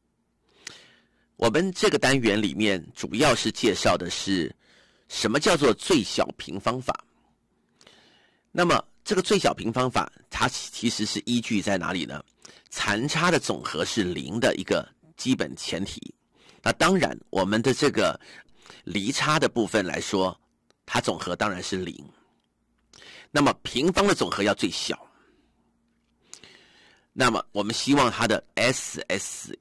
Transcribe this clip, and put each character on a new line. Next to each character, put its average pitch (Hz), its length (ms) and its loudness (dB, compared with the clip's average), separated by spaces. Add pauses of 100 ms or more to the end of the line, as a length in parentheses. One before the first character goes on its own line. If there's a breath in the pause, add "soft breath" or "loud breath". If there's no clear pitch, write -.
(1400 loud breath)
我 117 140 2
们 170 240 2
这 - 160 2
个 147 100 2
单 135 180 4
元 110 240 4
里 87 140 -2
面 95 280 2 (120)
主 - 200 -8
要 131 200 4
是 110 160 -2
介 101 240 2
绍 92 220 2
的 87 120 -6
是 90 460 -2 (540 soft breath)
什 - 200 -2
么 139 120 0
叫 175 160 4
做 135 160 4
最 147 280 2
小 - 240 -2 (120)
平 80 200 -10
方 117 240 -2
法。 - 220 -6 (1500 soft breath)
那 175 140 0
么 160 180 4 (220)
这 - 100 -2
个 185 80 2
最 208 160 2
小 - 160 2
平 - 180 -4
方 127 200 0
法， 87 180 -2 (200)
它 - 180 -2
其-， - 240 -6
其 - 180 -4
实 107 160 -2
是 - 200 -4
依 120 160 0
据 104 200 0
在 98 160 0
哪 85 140 -4
里 87 140 -4
呢？ 67 180 -10 (460 loud breath)
残 104 360 -2
差 160 240 0
的 165 80 4
总 82 240 -4
和 78 220 -4
是 98 220 0
零 82 340 -4
的 117 160 2
一 - 80 -8
个 - 240 -2 (300)
基 131 180 2
本 67 220 -4
前 - 260 -6
提。 - 320 -12 (480 soft breath)
那 113 80 2
当 175 260 2
然， 87 180 0 (140)
我 95 140 2
们 107 180 2
的 127 120 4
这 139 180 2
个 87 280 0 (640 loud breath)
离 98 280 -4
差 151 280 0
的 135 80 2
部 113 180 0
分 98 200 2
来 87 160 -4
说， 92 360 -2 (480)
它 - 140 -2
总 92 180 -2
和 87 180 -4
当 104 140 0
然 90 140 -6
是 95 140 -4
零。 90 180 -8 (1400 loud breath)
那 143 100 2
么 131 120 4 (100)
平 160 300 0
方 196 120 4
的 196 80 4
总 92 160 -2
和 - 140 -2
要 101 100 4
最 98 160 0
小。 - 300 -6 (2250 loud breath)
那 127 180 2
么 101 200 -2
我 101 120 -2
们 107 100 -4
希 - 200 0
望 131 180 4
它 110 160 0
的 104 160 2 (120)
S - 520 0
S - 540 -6